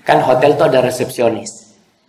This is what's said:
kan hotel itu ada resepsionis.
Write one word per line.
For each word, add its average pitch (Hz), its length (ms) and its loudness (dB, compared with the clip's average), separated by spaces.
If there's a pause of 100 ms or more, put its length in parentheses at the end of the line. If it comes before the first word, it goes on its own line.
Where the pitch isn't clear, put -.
kan 147 240 0
hotel 143 320 2
itu 170 80 0
ada 131 160 2
resepsionis. 117 960 -6 (320)